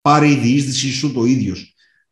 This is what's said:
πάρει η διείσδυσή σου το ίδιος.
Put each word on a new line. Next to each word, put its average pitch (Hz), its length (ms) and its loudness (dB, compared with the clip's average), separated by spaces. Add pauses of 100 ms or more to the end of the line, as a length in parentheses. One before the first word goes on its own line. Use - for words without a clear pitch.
πάρει 147 300 4
η 143 40 4
διείσδυσή 131 560 -2
σου 139 220 -6
το 120 120 -2
ίδιος. 107 500 -4 (360)